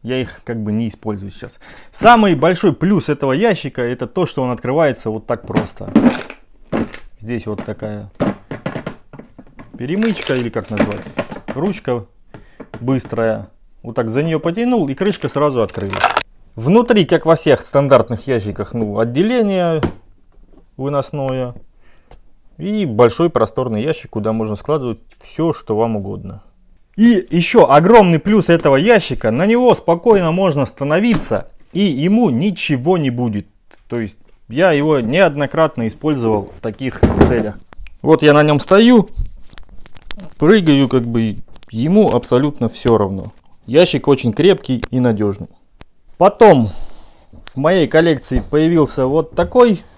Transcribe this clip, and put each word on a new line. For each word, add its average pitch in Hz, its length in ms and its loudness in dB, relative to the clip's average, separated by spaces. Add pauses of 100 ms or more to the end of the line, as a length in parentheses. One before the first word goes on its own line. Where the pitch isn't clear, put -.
я 123 180 -4
их - 240 -10
как 113 180 -8
бы 104 80 -4
не 110 180 -2
использую 101 420 -10
сейчас. - 280 -20 (320)
Самый 214 440 4
большой 165 400 2
плюс - 340 0
этого 139 240 -2
ящика — 160 480 -2
это 123 260 -4
то, 180 200 -2
что - 160 -6
он 127 80 -2
открывается 127 580 -2
вот 110 180 -8
так 117 200 -6
просто. - 440 -6 (1300)
Здесь 113 240 -8
вот 104 180 -8
такая 104 460 -12 (1700)
перемычка, 190 560 -4
или 120 160 -4
как 107 180 -8
назвать, 104 320 -4 (540)
ручка 131 500 -4 (800)
быстрая. 113 680 -4 (340)
Вот 113 140 -12
так 113 140 -4
за 127 120 -2
нее 160 180 -4
потянул, 220 480 -2
и 135 60 -6
крышка 190 360 -4
сразу 139 320 -2
открылась. 98 340 -6 (580)
Внутри, 202 520 2
как 160 180 0
во 160 100 4
всех 151 280 2
стандартных 131 640 2
ящиках, 104 480 -6
ну, 107 240 -4
отделение 175 840 0 (960)
выносное. 135 800 -6 (1040)
И 202 260 -4
большой 120 460 2
просторный 113 520 -2
ящик, 151 280 -6
куда 110 240 -4
можно 110 200 -4
складывать 131 460 -6 (220)
все, 160 320 -4
что - 220 -6
вам 113 200 0
угодно. 101 460 -12 (540)
И 220 320 4
еще 170 400 4
огромный 170 520 6
плюс 208 280 0
этого 160 280 4
ящика, 185 560 2
на 156 140 0
него 240 280 4
спокойно 175 560 2
можно 165 340 0
становиться, 156 840 -2 (240)
и 170 80 -4
ему 190 500 2
ничего 160 680 -2
не 139 120 -2
будет. 117 380 -6 (400)
То 120 100 -8
есть 107 180 -10 (320)
я 170 220 2
его 147 300 2
неоднократно 143 880 0
использовал 113 680 -2
в - 40 -20
таких 117 400 -8 (260)
целях. 110 320 -2 (420)
Вот 156 220 2
я 147 100 6
на 147 120 6
нем 147 160 2
стою, 220 480 4 (1300)
прыгаю, 151 500 4
как 123 160 0
бы 113 340 -4 (340)
ему 165 420 2
абсолютно 139 540 0
все 117 280 0
равно. 98 360 -2 (340)
Ящик 151 400 2
очень 131 260 2
крепкий 147 480 0 (120)
и 131 80 -2
надежный. 104 480 -2 (680)
Потом 175 520 6 (760)
в - 120 -16
моей 165 320 2
коллекции 160 500 2
появился 147 680 0
вот 156 260 -2
такой 233 480 2 (140)